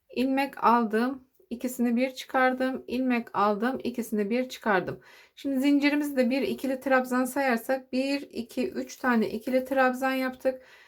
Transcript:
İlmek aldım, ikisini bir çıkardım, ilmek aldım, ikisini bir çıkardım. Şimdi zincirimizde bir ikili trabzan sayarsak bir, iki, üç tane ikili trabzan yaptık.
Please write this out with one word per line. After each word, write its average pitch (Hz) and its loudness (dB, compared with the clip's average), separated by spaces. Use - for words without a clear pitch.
İlmek 269 0
aldım, 233 2
ikisini 240 -2
bir 254 0
çıkardım, 254 0
ilmek 247 -2
aldım, 214 2
ikisini 220 -2
bir 254 0
çıkardım. 180 0
Şimdi 277 -2
zincirimizde 285 2
bir 262 0
ikili 254 -2
trabzan 254 2
sayarsak 262 -2
bir, 277 0
iki, - -6
üç 254 -8
tane 233 2
ikili 254 -2
trabzan 262 2
yaptık. 262 -2